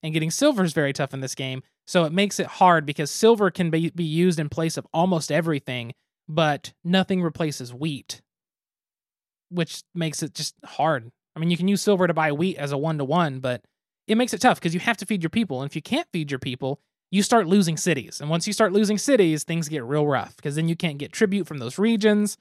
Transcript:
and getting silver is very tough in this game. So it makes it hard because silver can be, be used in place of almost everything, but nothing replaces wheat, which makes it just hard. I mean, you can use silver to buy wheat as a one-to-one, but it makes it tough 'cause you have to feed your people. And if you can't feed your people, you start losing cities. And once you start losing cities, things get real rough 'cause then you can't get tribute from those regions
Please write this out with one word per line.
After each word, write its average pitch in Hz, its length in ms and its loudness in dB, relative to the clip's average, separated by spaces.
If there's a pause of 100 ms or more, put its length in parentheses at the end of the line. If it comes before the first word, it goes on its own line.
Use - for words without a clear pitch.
and 160 120 -6
getting 160 180 0
silver 262 320 2
is 160 100 0
very 143 200 0
tough 139 200 -4
in 139 60 -6
this 131 160 -8
game. 131 260 -8 (240)
So 175 200 2
it 151 60 -2
makes 196 280 0
it 175 80 -2
hard 170 380 6
because 143 260 -4
silver 214 400 4
can 170 180 0
be, 165 220 0
be 175 120 -4
used 165 360 2
in 147 100 -2
place 165 280 -2
of 139 160 -10
almost 165 380 0
everything, 139 640 -2 (340)
but 151 460 0 (100)
nothing 185 380 2
replaces 147 520 -4
wheat, 139 480 -8 (1300)
which 175 340 -4 (100)
makes 160 300 -4
it 151 100 -8
just - 220 -10 (100)
hard. 139 460 -2 (240)
I 156 40 -12
mean, 170 120 2
you 170 60 2
can 175 100 0
use 202 140 2
silver 185 260 4
to 170 60 2
buy 156 180 2
wheat 165 260 -2
as 143 140 -6
a 143 60 -4
one-to-one, 147 640 0
but 123 220 -4 (440)
it 220 80 2
makes 240 180 0
it 190 80 -6
tough 240 180 4
'cause 165 140 -2
you 175 60 0
have 233 180 -2
to - 80 -12
feed 196 160 -2
your 160 80 -2
people. 165 320 -2
And 139 80 -6
if - 60 -12
you 156 60 -6
can't - 300 -4
feed 151 200 -6
your 131 80 -4
people, 135 420 -6 (300)
you 196 120 2
start 220 240 4
losing 170 300 4
cities. 143 440 -4
And 147 80 -8
once 165 180 -2
you 208 60 -4
start 214 200 2
losing 208 240 2
cities, 190 460 2
things 165 260 -6
get 147 140 -6
real 147 240 0
rough 135 340 -2
'cause 143 140 -6
then 160 120 -2
you 165 80 0
can't 160 220 -4
get 143 140 -10
tribute 202 360 -2
from 151 120 -10
those 123 180 -8
regions 208 640 2